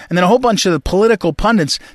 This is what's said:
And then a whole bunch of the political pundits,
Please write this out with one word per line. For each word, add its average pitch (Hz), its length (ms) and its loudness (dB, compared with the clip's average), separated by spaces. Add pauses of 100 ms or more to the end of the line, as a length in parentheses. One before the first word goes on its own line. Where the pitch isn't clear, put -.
And 170 80 -4
then 180 80 0
a 180 40 2
whole 233 120 2
bunch 233 280 -2
of 185 40 2
the 156 80 0
political 190 540 0
pundits, 202 460 0 (160)